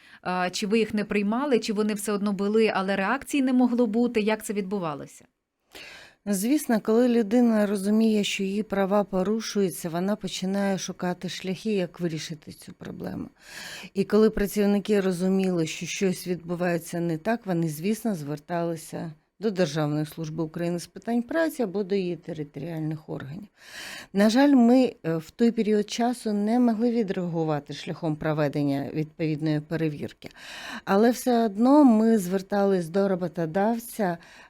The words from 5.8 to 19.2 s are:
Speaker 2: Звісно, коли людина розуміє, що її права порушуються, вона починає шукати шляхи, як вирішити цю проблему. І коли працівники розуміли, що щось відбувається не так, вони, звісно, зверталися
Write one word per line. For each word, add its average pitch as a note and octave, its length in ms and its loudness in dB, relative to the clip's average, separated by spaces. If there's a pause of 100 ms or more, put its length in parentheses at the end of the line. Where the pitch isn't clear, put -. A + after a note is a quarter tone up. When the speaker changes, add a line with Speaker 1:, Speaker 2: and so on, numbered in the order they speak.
Speaker 2:
Звісно, A3 540 0
коли A#3 280 4
людина A3+ 580 4
розуміє, G#3 580 2
що G3 200 -4
її G3 200 -2
права G3 400 0
порушуються, G3 840 -2
вона F#3 260 -2
починає G3 640 -2
шукати F3+ 520 -6
шляхи, F#3+ 440 -6
як F3+ 260 -2
вирішити D#3+ 520 -6
цю - 220 -18
проблему. - 560 -10 (640)
І G3 100 0
коли G#3+ 260 4
працівники G3+ 720 0
розуміли, F#3 680 0
що - 180 -8
щось F3+ 420 -2
відбувається E3+ 720 -4
не E3+ 180 -2
так, A3+ 280 -4
вони, E3+ 240 0
звісно, G3 460 -4
зверталися E3 960 -6 (280)